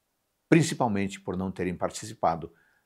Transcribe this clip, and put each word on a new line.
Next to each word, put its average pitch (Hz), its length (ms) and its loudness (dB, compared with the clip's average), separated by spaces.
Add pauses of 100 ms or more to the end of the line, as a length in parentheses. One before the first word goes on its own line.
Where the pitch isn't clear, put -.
(500)
principalmente 120 720 2
por 90 180 -6
não 95 140 -4
terem 90 260 -4
participado 82 720 -4 (340)